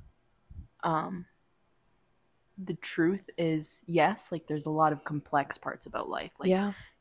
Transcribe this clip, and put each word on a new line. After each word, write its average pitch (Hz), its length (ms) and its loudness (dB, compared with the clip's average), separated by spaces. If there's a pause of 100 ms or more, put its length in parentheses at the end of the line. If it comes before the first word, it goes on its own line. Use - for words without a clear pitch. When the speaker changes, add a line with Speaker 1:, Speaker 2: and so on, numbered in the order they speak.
(840)
Speaker 1:
um, 170 420 -2 (1400)
the 185 120 -4
truth 175 640 2
is, 160 500 0
yes, 170 440 2
like, 165 160 -6
there's 151 180 -4
a 156 40 -2
lot 156 220 4
of 151 140 -4
complex 143 520 -2
parts - 280 -10
about - 240 -6
life. - 300 -6
Like, 190 100 2
Speaker 2:
Yeah. 196 240 2 (280)